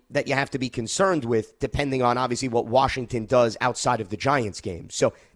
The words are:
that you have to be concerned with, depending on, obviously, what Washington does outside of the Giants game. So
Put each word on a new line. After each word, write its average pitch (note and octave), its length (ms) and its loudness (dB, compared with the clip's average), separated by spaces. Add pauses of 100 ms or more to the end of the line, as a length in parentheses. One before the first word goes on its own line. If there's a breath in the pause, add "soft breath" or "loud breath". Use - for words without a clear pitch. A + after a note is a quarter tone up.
(120)
that C3 160 -2
you C3+ 80 0
have C3+ 160 -2
to C3+ 80 -4
be B2+ 100 -2
concerned D#3 560 0
with, A2+ 340 -2
depending C3+ 440 -2
on, A#2+ 140 2
obviously, B2+ 300 -2
what A#2 200 0
Washington B2 580 0
does A#2+ 340 4
outside B2 400 0
of G2+ 100 -8
the G#2 60 -4
Giants A#2+ 460 0
game. F2 300 -8
So - 220 2 (220 soft breath)